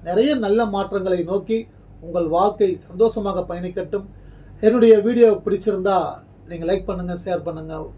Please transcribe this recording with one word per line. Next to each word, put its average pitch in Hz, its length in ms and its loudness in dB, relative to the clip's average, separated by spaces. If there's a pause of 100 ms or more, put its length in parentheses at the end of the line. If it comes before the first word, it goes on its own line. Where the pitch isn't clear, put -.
நிறைய 214 300 2
நல்ல 214 320 0
மாற்றங்களை 196 560 -2
நோக்கி 196 360 -2 (420)
உங்கள் 170 280 -4
வாழ்க்கை 196 400 2 (100)
சந்தோஷமாக 196 640 -2
பயணிக்கட்டும். 175 640 -8 (540)
என்னுடைய 226 380 6
வீடியோ 233 320 4 (140)
பிடிச்சிருந்தா 190 520 0 (520)
நீங்க 165 180 -8
லைக் 185 180 -2
பண்ணுங்க, 180 300 -6 (100)
ஷேர் 175 180 -4
பண்ணுங்க. 160 320 -10 (240)